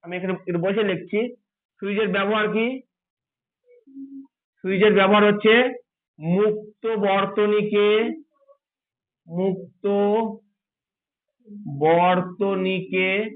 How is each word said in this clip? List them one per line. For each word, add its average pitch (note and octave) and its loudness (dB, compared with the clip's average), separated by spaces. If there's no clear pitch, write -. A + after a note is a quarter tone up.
আমি F3 -10
এখানে F#3 -4
একটু F3 -4
বসে G3+ 0
লিখছি, G3+ -4
সুইচের G3+ -2
ব্যবহার G3+ 0
কি? A#3 -2
সুইচের G3 2
ব্যবহার G3+ 4
হচ্ছে A3+ 4
মুক্ত G#3 -2
বর্তনীকে, G#3 2
মুক্ত F#3 -6
বর্তনীকে F#3 0